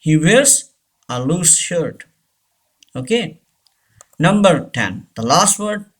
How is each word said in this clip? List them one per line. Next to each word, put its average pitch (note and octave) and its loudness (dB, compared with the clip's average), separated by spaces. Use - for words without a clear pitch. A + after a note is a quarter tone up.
He D#3 2
wears G#3+ 2
a B2 -6
loose D#3+ 0
shirt। D#3 -6
Okay, E3+ -6
number F#3+ 2
ten, G2 -6
the A2+ -12
last E3+ 2
word। G#3 -8